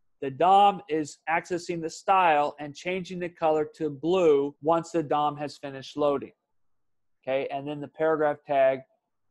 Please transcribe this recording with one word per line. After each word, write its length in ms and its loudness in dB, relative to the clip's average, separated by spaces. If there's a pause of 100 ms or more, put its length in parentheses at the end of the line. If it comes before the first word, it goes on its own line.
(220)
The 80 -4
dom 580 4
is 300 -4 (100)
accessing 540 -4
the 80 -6
style 680 2
and 160 -12
changing 440 -8
the 100 -6
color 380 0 (100)
to 120 -4
blue 720 2
once 300 0
the 100 -2
dom 360 -2
has 200 -10
finished 400 -14
loading. 360 -2 (880)
Okay, 280 -4
and 160 -8
then 140 -10
the 60 -12
paragraph 580 -2
tag 360 2 (500)